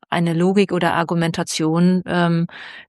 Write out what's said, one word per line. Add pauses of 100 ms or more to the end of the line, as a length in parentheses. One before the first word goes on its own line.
(100)
eine
Logik
oder
Argumentation,
ähm, (420)